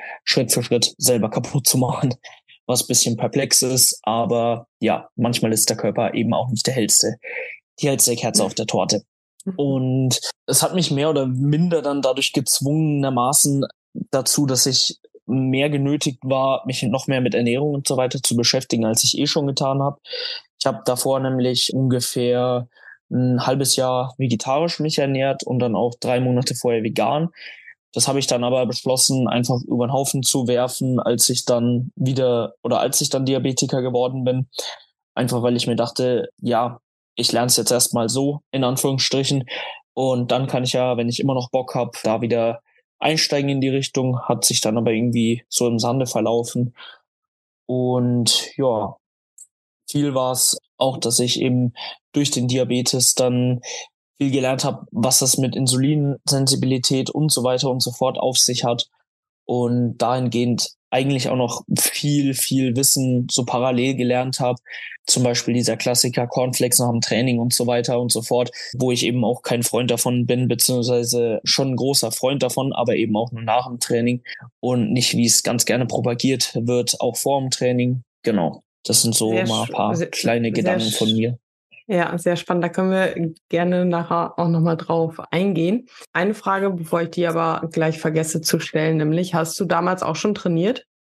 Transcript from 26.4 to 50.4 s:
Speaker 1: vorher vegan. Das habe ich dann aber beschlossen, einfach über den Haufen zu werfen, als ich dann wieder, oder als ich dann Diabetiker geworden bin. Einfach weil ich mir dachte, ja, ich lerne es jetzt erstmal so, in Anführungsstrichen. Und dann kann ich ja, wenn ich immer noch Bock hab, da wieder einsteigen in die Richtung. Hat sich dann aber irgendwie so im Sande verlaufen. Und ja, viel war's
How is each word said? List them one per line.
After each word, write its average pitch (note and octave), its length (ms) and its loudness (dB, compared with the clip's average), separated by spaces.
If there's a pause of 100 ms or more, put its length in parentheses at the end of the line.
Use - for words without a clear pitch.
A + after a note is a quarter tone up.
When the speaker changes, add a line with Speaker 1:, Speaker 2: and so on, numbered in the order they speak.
Speaker 1:
vorher A#2 300 0
vegan. A#2+ 460 0 (640)
Das - 140 0
habe C#3 120 0
ich C3+ 80 -4
dann B2 160 0
aber B2+ 220 0
beschlossen, B2+ 600 0
einfach B2 380 0
über A#2+ 220 -2
den A#2+ 60 -4
Haufen C3+ 280 -2
zu B2+ 260 -2
werfen, B2 520 0
als A#2 300 2
ich B2+ 160 -2
dann A#2+ 500 0
wieder, B2+ 640 0
oder A#2+ 200 0
als - 180 0
ich D3+ 100 -2
dann C3+ 160 0
Diabetiker C3+ 560 0
geworden B2+ 440 -2
bin. B2+ 220 0 (680)
Einfach B2 280 -2
weil B2 120 2
ich A#2 120 -2
mir A#2+ 100 0
dachte, A#2 520 0 (120)
ja, A#2+ 380 -2 (360)
ich A#2 160 -2
lerne A#2+ 160 2
es B2 100 4
jetzt A#2 140 0
erstmal A#2+ 380 0
so, C#3 320 -2 (100)
in C3+ 120 0
Anführungsstrichen. C3+ 800 0 (480)
Und B2 380 0
dann B2+ 160 0
kann B2+ 160 -2
ich A#2+ 80 -2
ja, B2+ 240 2
wenn A#2 140 0
ich A#2+ 100 -4
immer C3+ 140 0
noch B2 180 -4
Bock B2+ 240 -2
hab, - 260 -4
da A2+ 200 0
wieder A#2 400 0 (380)
einsteigen C#3+ 500 0
in C#3 100 0
die C3 80 0
Richtung. C3 540 0
Hat - 240 -2
sich - 160 0
dann A2 160 0
aber A#2 160 2
irgendwie A#2 560 0
so - 180 0
im A#2 100 0
Sande A#2+ 300 0
verlaufen. A#2 640 -2 (920)
Und B2 880 0
ja, A2 400 0 (920)
viel C#3+ 260 0
war's B2+ 420 0 (200)